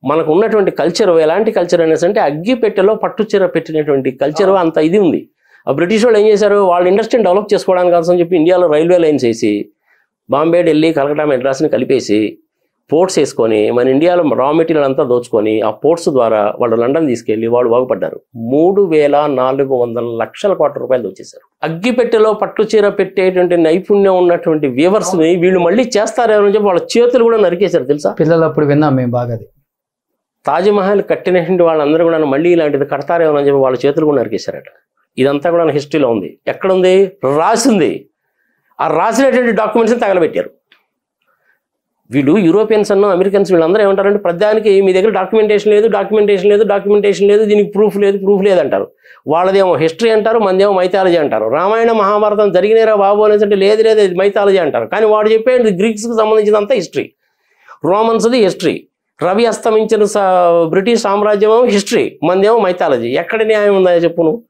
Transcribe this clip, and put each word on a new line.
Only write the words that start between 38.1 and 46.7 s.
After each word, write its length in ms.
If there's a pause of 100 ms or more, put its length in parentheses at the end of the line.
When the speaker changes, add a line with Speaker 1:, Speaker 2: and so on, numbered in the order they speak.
Speaker 1:
ఆ 60
రాసినటువంటి 680
డాక్యుమెంట్స్ని 480
తగలబెట్టారు. 500 (1600)
వీళ్ళు 280
యూరోపియన్స్ 540
అన్న 140
అమెరికన్స్ 460
వీళ్ళందరూ 300
ఏమంటారంటే, 360
ప్రతిదానికి 600
"మీ 120
దగ్గర 160
డాక్యుమెంటేషన్ 640
లేదు, 160
డాక్యుమెంటేషన్ 600
లేదు, 140
డాక్యుమెంటేషన్ 640